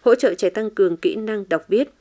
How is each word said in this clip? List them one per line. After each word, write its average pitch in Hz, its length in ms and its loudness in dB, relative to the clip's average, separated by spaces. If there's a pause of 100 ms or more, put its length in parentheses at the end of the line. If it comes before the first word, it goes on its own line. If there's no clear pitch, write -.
hỗ 240 140 4
trợ 233 180 0
trẻ 180 160 -2
tăng 214 200 -4
cường 185 280 0
kỹ - 180 -2
năng 214 340 -8
đọc 160 180 -4
viết. 240 220 0 (120)